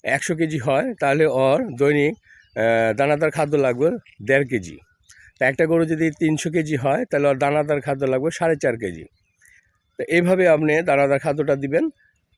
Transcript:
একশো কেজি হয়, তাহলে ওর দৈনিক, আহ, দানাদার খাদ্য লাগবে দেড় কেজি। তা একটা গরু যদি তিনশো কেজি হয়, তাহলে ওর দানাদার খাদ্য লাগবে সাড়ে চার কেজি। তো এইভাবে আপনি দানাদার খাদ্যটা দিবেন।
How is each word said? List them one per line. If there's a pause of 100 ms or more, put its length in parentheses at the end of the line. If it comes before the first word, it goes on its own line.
একশো
কেজি
হয়,
তাহলে
ওর
দৈনিক, (440)
আহ,
দানাদার
খাদ্য
লাগবে (360)
দেড়
কেজি। (600)
তা
একটা
গরু
যদি
তিনশো
কেজি
হয়,
তাহলে
ওর
দানাদার
খাদ্য
লাগবে
সাড়ে
চার
কেজি। (920)
তো
এইভাবে
আপনি
দানাদার
খাদ্যটা
দিবেন। (500)